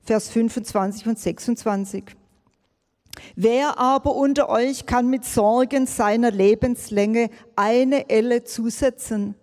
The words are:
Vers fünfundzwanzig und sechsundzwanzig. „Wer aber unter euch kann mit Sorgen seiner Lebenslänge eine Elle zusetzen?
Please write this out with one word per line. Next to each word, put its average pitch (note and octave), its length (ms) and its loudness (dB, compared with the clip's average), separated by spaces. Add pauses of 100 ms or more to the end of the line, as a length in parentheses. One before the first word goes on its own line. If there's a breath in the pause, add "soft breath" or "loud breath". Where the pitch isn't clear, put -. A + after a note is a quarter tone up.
Vers G#3+ 260 -2
fünfundzwanzig G#3+ 760 -2
und A3+ 100 -2
sechsundzwanzig. G3 1000 -6 (1200 loud breath)
„Wer B3 420 0
aber C4+ 380 0
unter C#4 320 2
euch B3 360 0
kann A#3+ 240 0
mit C4 160 -2
Sorgen B3 640 2
seiner A3+ 460 0
Lebenslänge A3 960 2 (240 loud breath)
eine B3 560 2
Elle A#3+ 320 2
zusetzen? A3+ 1000 -4